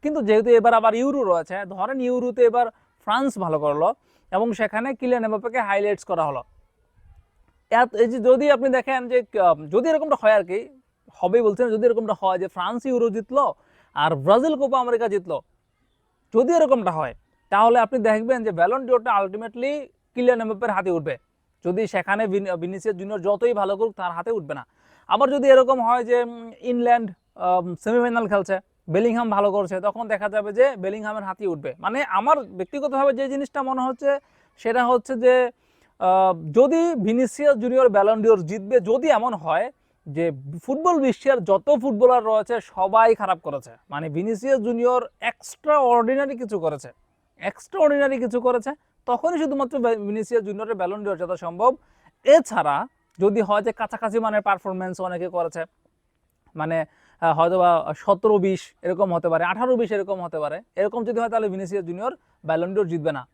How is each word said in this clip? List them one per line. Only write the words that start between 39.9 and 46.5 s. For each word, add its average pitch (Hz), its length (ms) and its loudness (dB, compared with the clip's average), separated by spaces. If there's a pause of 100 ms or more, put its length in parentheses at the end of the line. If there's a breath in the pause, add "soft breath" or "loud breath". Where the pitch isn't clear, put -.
যে 160 240 -2 (320)
ফুটবল 320 360 0
বিশ্বের 262 440 0
যত 196 260 0 (120)
ফুটবলার 247 420 4
রয়েছে 220 380 -2
সবাই 220 540 2
খারাপ 185 240 -2
করেছে, 139 320 -10 (180)
মানে 151 200 -8
ভিনিসিয়াস 220 500 -2
জুনিয়র 240 480 0 (140)
এক্সট্রাঅর্ডিনারি 262 1160 0
কিছু 214 220 -8